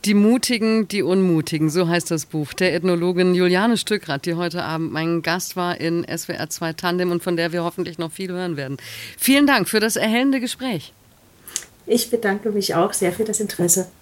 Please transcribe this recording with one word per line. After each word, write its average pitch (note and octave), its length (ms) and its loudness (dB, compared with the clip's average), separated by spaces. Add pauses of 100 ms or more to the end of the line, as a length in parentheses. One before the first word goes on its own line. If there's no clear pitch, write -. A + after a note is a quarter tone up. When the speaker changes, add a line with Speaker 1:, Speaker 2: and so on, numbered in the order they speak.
Speaker 1:
Die G#3 100 4
Mutigen, A3 720 4
die G3 160 -2
Unmutigen, D#3+ 680 2
so E3+ 180 2
heißt E3+ 240 0
das D#3+ 120 -2
Buch D3+ 280 -6
der F#3 200 2
Ethnologin F3+ 640 2
Juliane F3+ 420 4
Stückrath, F3 500 -4
die E3+ 80 -2
heute E3+ 280 -4
Abend D#3+ 300 -4
mein E3 300 -2
Gast E3+ 340 -2
war F3 240 -2
in E3 240 -2
S - 240 -8
W F3+ 60 -6
R - 140 -6
zwei D#3+ 240 -6
Tandem F3+ 380 -2
und F3 100 0
von F3 160 -2
der E3 140 0
wir E3+ 140 -2
hoffentlich F3 340 -6
noch E3 140 -6
viel F#3+ 180 -8
hören F3+ 260 -4
werden. C#3 200 -6 (420)
Vielen C#4 300 4
Dank A#3 200 2
für A3 120 2
das G#3+ 160 0
erhellende B3+ 420 2
Gespräch. A#3 540 -6 (920)
Speaker 2:
Ich - 260 2
bedanke G#3 420 0
mich G3 240 -2
auch F#3+ 160 2
sehr F3+ 180 0
für A3 140 -4
das G#3+ 160 -4
Interesse. F#3 480 0 (140)